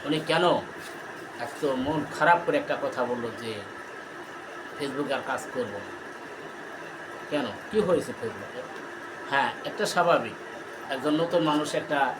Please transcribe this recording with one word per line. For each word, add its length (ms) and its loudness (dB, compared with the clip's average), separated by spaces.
উনি 160 2
কেন 240 4
এত 240 -4
মন 400 2
খারাপ 280 10
করে 120 4
একটা 240 0
কথা 220 0
বলল 260 -2
যে 140 -4
Facebook-এ 360 -2
আর 120 0
কাজ 280 -2
করব 180 -2
না? 200 -8
কেন, 160 0
কি 100 4
হয়েছে 400 2
Facebook-এ? 420 -6
হ্যাঁ, 220 4
একটা 220 0
স্বাভাবিক, 460 4
একজন 240 2
নতুন 300 4
মানুষ 300 2
একটা 460 2